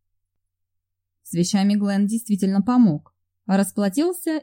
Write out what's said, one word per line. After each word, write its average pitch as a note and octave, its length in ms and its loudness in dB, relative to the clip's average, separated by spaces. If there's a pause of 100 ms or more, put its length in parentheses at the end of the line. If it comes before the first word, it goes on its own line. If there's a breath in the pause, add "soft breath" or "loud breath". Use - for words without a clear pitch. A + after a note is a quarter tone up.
(1200)
С - 100 -16
вещами G3 440 0
Глен G3+ 300 0
действительно G3 540 -2
помог. G#3+ 560 2 (300)
Расплатился G3+ 960 -2